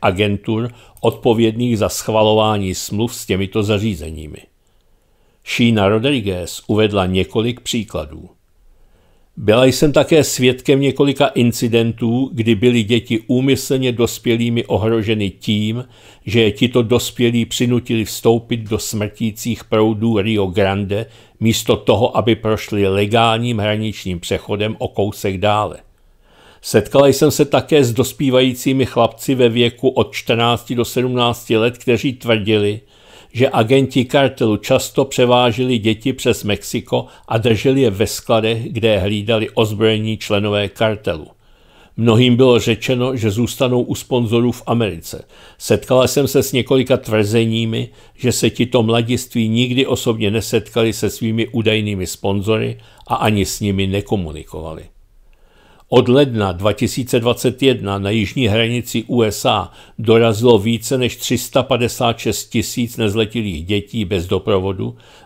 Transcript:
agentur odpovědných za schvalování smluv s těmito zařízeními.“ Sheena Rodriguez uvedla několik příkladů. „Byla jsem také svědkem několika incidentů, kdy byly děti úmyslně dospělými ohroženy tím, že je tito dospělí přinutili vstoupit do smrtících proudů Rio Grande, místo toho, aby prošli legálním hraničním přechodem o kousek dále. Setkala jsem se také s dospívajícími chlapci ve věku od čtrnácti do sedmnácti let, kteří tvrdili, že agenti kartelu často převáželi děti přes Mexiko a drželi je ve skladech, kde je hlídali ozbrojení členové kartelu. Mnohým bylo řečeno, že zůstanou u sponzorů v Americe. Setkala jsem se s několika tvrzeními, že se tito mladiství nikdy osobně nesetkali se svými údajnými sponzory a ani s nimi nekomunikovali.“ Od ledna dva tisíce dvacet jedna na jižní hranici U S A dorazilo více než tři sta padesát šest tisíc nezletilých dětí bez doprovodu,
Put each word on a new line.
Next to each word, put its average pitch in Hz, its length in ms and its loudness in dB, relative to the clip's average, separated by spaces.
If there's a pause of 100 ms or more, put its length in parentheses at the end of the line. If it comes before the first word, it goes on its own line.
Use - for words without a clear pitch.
agentur 104 720 -2 (300)
odpovědných 113 760 0
za 98 120 0
schvalování 107 840 0
smluv 110 400 -6
s - 100 -14
těmito 98 380 -2
zařízeními.“ 80 840 -6 (1000)
Sheena 113 400 2
Rodriguez 107 800 -2
uvedla 104 380 2
několik 107 540 -2
příkladů. 80 680 -8 (1080)
„Byla 113 280 4
jsem 139 260 4
také 151 320 4
svědkem 131 580 0
několika 139 460 2
incidentů, 117 1080 0
kdy 113 220 2
byly 120 280 2
děti 113 440 0
úmyslně 131 640 0
dospělými 117 760 -2
ohroženy 107 640 0
tím, 107 560 -4 (400)
že 113 160 2
je 107 100 6
tito 123 300 2
dospělí 117 640 0
přinutili 120 600 -2
vstoupit 117 540 0
do 107 200 -4
smrtících 107 840 -6
proudů 110 580 2
Rio 104 240 0
Grande, 98 600 0 (340)
místo 110 360 2
toho, 107 420 2
aby 110 180 2
prošli 107 520 -2
legálním 113 720 2
hraničním 107 600 -4
přechodem 104 600 -4
o - 80 -4
kousek 101 500 -4
dále. 104 400 0 (840)
Setkala 139 460 4
jsem 139 240 4
se - 140 2
také 143 380 2
s 120 100 0
dospívajícími 131 920 0
chlapci - 500 0
ve 123 140 4
věku 120 400 0
od 110 220 0
čtrnácti 120 640 -2
do 117 100 0
sedmnácti 123 720 -2
let, 117 200 0
kteří 123 360 0
tvrdili, 107 640 -2 (540)
že 123 160 0
agenti 131 560 2
kartelu 123 520 0
často 131 480 0
převáželi 123 720 2
děti 110 360 -2
přes 123 300 -2
Mexiko 120 640 -4 (220)
a 117 100 -2
drželi 120 440 2
je 120 80 4
ve 98 180 0
skladech, 113 640 -2
kde 113 140 0
je 104 120 4
hlídali 107 500 -2
ozbrojení 110 680 0
členové 104 520 -2
kartelu. 101 580 -4 (680)
Mnohým 117 380 4
bylo 123 240 6
řečeno, 123 560 -2
že 107 160 0
zůstanou 123 500 0
u - 140 -4
sponzorů 120 560 0
v - 140 -10
Americe. 104 600 -4 (320)
Setkala 131 500 2
jsem 139 200 0
se 139 160 2
s - 80 -4
několika 131 460 2
tvrzeními, 113 920 0 (260)
že 123 160 -2
se 120 180 0
tito 123 340 0
mladiství 117 640 -2
nikdy 123 380 0
osobně 113 460 -2
nesetkali 113 640 -2
se 104 160 -4
svými 113 380 -2
údajnými 104 600 -2
sponzory 110 720 -4 (300)
a 120 80 -2
ani 107 300 0
s - 140 -8
nimi 98 280 -2
nekomunikovali.“ 80 960 -6 (1080)
Od 123 160 6
ledna 120 440 2
dva 98 220 0
tisíce 120 460 -2
dvacet 123 440 -2
jedna 104 360 0
na 98 100 -2
jižní 110 380 -2
hranici 113 600 -2
U 120 160 2
S 107 220 -2
A 107 260 0 (280)
dorazilo 113 580 4
více 117 400 -2
než 120 180 -2
tři - 220 -4
sta - 260 -2
padesát 120 560 -2
šest - 260 -4
tisíc 117 520 -4
nezletilých 107 680 -4
dětí 104 400 -4
bez 87 220 -4
doprovodu, 98 680 -2 (300)